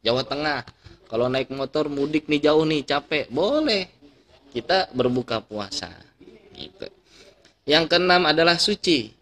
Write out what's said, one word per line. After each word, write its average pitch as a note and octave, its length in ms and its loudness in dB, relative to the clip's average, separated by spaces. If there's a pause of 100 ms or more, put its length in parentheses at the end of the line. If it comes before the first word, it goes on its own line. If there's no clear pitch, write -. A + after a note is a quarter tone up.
Jawa B2 240 0
Tengah. C#3+ 400 -4 (400)
Kalau A#2+ 240 -2
naik C3 240 -4
motor C3+ 320 -2
mudik D3 400 -2
nih, D3 240 2
jauh D#3 160 4
nih, D#3 160 0
capek, C#3+ 480 -4
boleh. G#3 560 0 (640)
Kita F3 400 0
berbuka B2 560 0
puasa. G2 480 -10 (640)
Gitu. - 320 -16 (800)
Yang D#3+ 240 2
keenam F3+ 320 4
adalah E3 320 2
suci. D#3+ 640 -2